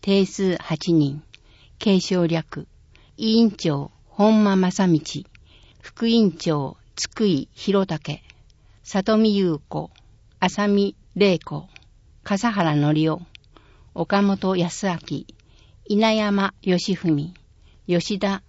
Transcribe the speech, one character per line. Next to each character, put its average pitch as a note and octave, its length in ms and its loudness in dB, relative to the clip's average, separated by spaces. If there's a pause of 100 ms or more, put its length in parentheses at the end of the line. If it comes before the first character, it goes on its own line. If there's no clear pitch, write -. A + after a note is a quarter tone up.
定 G3 240 2
数 F#3+ 320 -2
八 - 360 -2
人、 D3 280 2 (580)
継 G3 200 2
承 F3+ 280 0
略、 D#3+ 400 -6 (500)
委 A3 160 0
員 A3+ 180 6
長、 D3 400 -4 (240)
本 G#3+ 280 4
間 G3 120 2 (160)
正 F#3+ 160 0
道、 - 380 0 (560)
副 - 260 -6
委 A3+ 60 2
員 A3 180 4
長、 D3+ 460 -4 (180)
津 - 140 -8
久 - 160 -2
井 D#3+ 280 0
宏 G3 320 0
武、 D3+ 360 -8 (600)
里 G#3 340 0
見 G#3+ 180 4
優 F3 320 0
子、 D#3 240 -10 (480)
浅 G3+ 280 0
見 G3+ 280 2 (180)
玲 F#3 240 2
子、 D3+ 300 -10 (560)
笠 G#3 280 -2
原 E3+ 240 0
則 D3+ 340 2
夫、 F3 120 -4 (720)
岡 G3 280 0
本 G3 340 0
康 F3+ 320 -4 (220)
明、 - 160 -8 (600)
稲 A3 280 2
山 G3+ 480 0
義 F#3 340 0
文、 D#3+ 380 -2 (540)
吉 F3+ 320 -2
田 G3 300 -4